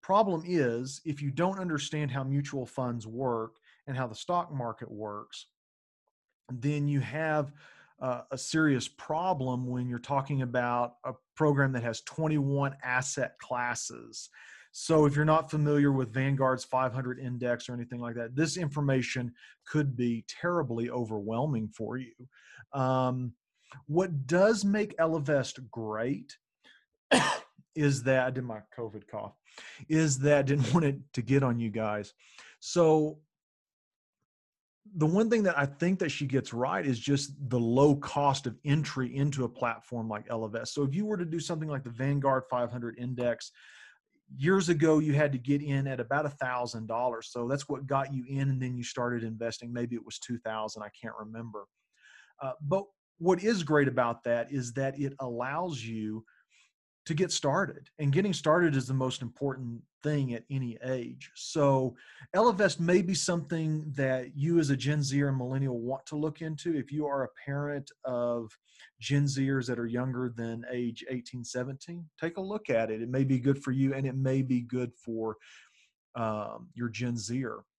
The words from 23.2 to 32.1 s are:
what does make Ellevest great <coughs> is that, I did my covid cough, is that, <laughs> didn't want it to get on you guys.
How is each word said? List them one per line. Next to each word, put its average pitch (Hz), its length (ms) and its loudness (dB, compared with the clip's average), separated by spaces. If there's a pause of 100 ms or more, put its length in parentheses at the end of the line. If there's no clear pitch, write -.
what 156 420 0
does 196 380 6
make 208 320 2
Ellevest 147 760 0
great 117 640 -4 (760)
<coughs> 247 80 6 (560)
is 143 300 2
that, 131 220 4
I 131 40 0
did 127 140 -6
my 110 160 -8 (160)
covid 107 300 -10
cough, 104 280 -10 (560)
is 156 300 4
that, 143 260 6
<laughs> - 0 -
didn't 135 260 2
want 160 140 6
it 139 100 2 (160)
to - 80 -4
get 135 220 4
on 120 180 2
you 113 80 0
guys. 104 460 -4 (460)